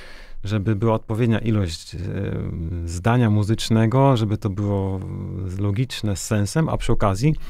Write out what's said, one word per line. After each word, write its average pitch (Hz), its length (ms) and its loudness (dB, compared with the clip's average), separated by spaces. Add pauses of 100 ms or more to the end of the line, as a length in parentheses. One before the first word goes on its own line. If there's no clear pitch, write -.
(440)
żeby 104 320 0
była 110 180 2
odpowiednia 110 460 0
ilość, 101 560 -2
e, - 40 -8 (840)
zdania 110 440 2
muzycznego, 110 880 4
żeby 107 200 0
to 104 120 -4
było 98 500 -2 (600)
logiczne, 101 560 -2
z - 80 -6
sensem, 113 460 0
a 113 80 0
przy - 140 0
okazji 113 440 4 (140)